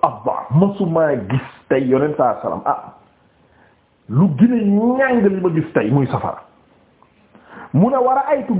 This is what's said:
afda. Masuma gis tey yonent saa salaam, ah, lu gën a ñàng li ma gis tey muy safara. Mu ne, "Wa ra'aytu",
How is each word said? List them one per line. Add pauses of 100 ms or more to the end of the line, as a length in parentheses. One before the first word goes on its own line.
afda. (160)
Masuma (140)
gis (240)
tey
yonent
saa
salaam,
ah, (1120)
lu (100)
gën
a
ñàng
li
ma
gis
tey
muy
safara. (1300)
Mu
ne,
"Wa
ra'aytu",